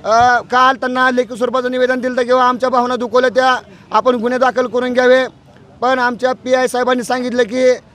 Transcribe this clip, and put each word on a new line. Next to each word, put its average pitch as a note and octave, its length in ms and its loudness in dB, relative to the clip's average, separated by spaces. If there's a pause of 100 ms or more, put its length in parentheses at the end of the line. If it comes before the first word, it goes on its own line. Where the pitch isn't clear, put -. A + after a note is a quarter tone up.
अ, A#3 360 2
काल B3+ 340 2
त्यांना B3+ 360 -2
लेखी B3 260 -4
स्वरूपाचं B3 340 -4
निवेदन B3+ 280 -2
दिलं B3+ 140 -4
होतं B3 100 -2
किंवा B3+ 200 2
आमच्या B3+ 260 0
भावना B3 260 0
दुखवल्या B3 340 0
त्या, B3+ 260 2 (360)
आपण B3 240 2
गुन्हे A#3+ 240 -2
दाखल B3 280 0
करून B3 260 -4
घ्यावे. B3+ 320 4 (560)
पण B3+ 180 0
आमच्या B3 340 -2
पीआय B3+ 340 0
साहेबांनी B3 360 -2
सांगितलं B3 400 -2
की B3+ 300 2 (220)